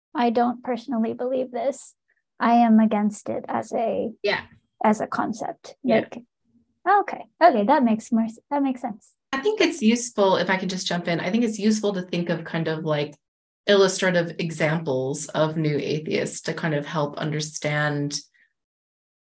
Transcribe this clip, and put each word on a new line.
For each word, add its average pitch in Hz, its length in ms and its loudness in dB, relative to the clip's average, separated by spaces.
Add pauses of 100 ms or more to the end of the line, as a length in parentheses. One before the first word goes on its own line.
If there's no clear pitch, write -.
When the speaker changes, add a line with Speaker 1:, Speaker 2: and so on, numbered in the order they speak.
(160)
Speaker 1:
"I 240 160 2
don't 240 320 0
personally 233 500 -4
believe 247 380 -4
this, 240 420 -6 (460)
I 233 160 4
am 226 240 8
against 214 500 2
it - 180 -6
as 226 260 -4
a, 226 380 -2 (120)
Speaker 2:
Yeah. - 180 -2 (420)
Speaker 1:
as 220 180 4
a - 60 -4
concept." - 760 -8
Speaker 2:
Yeah. 226 140 2
Speaker 1:
Like, - 260 -4 (800)
okay. - 240 -8 (180)
Okay, 254 220 6
that 277 180 4
makes 220 280 0
more 226 120 2
s-, 226 160 -8 (100)
that 285 140 -2
makes 262 180 -2
sense. 220 320 -12 (200)
Speaker 3:
I 269 60 -4
think 427 220 0
it's - 200 0
useful, 214 540 4
if 180 160 0
I 190 60 2
can 185 120 -4
just 185 160 -6
jump 175 220 -4
in, 170 120 0
I 180 120 -4
think 233 120 2
it's 220 140 -2
useful 202 360 0
to 180 100 -4
think 175 260 -4
of 165 140 -4
kind 165 240 -4
of, 160 180 -4
like, 151 300 -2 (500)
illustrative 185 720 4
examples 151 920 -2
of 151 280 0
new 151 180 0
atheists - 680 -2
to 165 120 -4
kind 160 220 -4
of 147 100 -4
help 147 320 -4
understand 147 1040 -4 (1040)